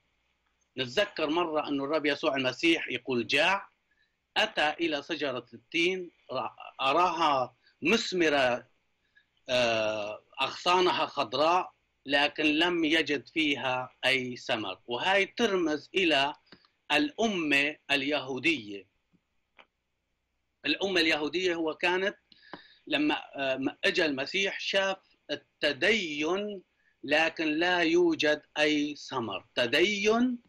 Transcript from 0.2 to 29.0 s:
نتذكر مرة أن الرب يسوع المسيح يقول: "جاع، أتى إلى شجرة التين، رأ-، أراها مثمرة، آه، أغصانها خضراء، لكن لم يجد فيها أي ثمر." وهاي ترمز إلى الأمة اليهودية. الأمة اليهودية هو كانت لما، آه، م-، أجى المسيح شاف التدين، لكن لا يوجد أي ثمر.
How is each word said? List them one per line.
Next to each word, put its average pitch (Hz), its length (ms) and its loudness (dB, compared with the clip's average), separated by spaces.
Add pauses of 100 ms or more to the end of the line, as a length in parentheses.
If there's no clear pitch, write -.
نتذكر 147 520 -2
مرة 156 380 -2
أن 143 120 -2
الرب 143 260 -2
يسوع 143 300 0
المسيح 135 520 0
يقول: 123 380 -4
"جاع، 175 420 0 (680)
أتى 185 340 0
إلى 151 320 -2
شجرة 139 520 -6
التين، 175 560 -2 (220)
رأ-، 123 240 -6 (240)
أراها 151 760 2 (280)
مثمرة، 151 840 2 (800)
آه، 110 760 0 (160)
أغصانها 156 680 2
خضراء، 151 640 0 (340)
لكن 143 380 2
لم 165 400 2
يجد 147 440 0
فيها 127 760 -2
أي 127 320 0
ثمر." 107 500 -6
وهاي 185 400 2
ترمز 180 680 -2
إلى 151 400 2 (580)
الأمة 151 840 0 (140)
اليهودية. 135 1000 -2 (1800)
الأمة 175 340 -2
اليهودية 160 540 0
هو 160 200 -4
كانت 185 420 -2 (680)
لما، 147 360 0 (120)
آه، 135 220 -2
م-، 135 280 -4
أجى 180 200 2
المسيح 156 560 -4
شاف 196 360 -2 (340)
التدين، 170 1300 -2 (420)
لكن 156 420 0
لا 170 320 2
يوجد 160 640 4 (160)
أي 151 360 2
ثمر. 113 600 -8